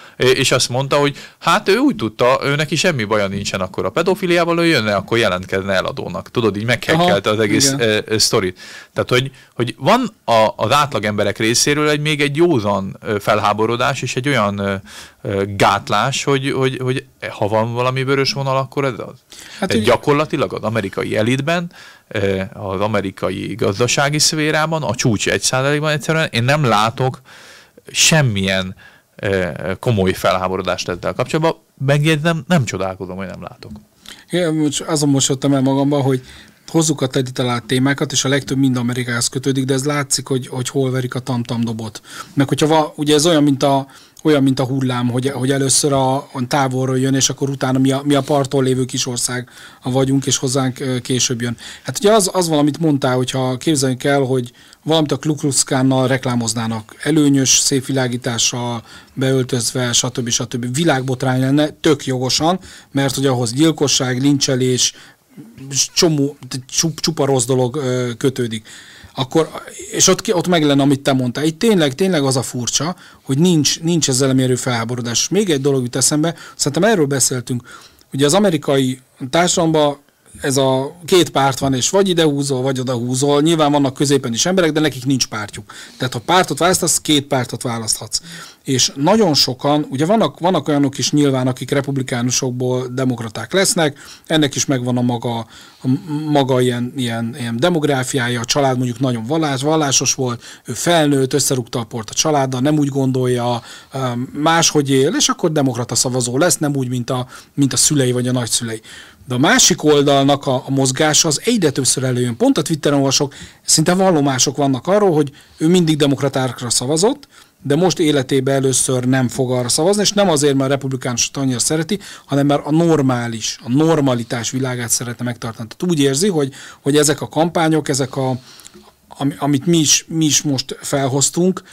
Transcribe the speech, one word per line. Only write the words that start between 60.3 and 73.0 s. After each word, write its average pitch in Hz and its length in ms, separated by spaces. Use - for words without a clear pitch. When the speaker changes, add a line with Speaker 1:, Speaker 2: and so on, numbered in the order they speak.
Speaker 2:
Világbotrány 131 640
lenne, 143 300
tök 156 360
jogosan, 131 540
mert 139 240
hogy 139 100
ahhoz 123 280
gyilkosság, 139 680
lincselés, 131 720
csomó, 147 420
csup-, - 340
csupa 156 260
rossz 131 200
dolog, 127 300
ö, 127 420
kötődik. 120 500
Akkor, 160 340
és - 160
ott 185 140
ki-, 214 120
ott 170 140
meg 175 160
lenne, 143 180
amit 135 200
te 143 120
mondtál. 131 300
Itt 160 160
tényleg, 170 360
tényleg 185 280
az 131 120
a 131 60
furcsa, 131 540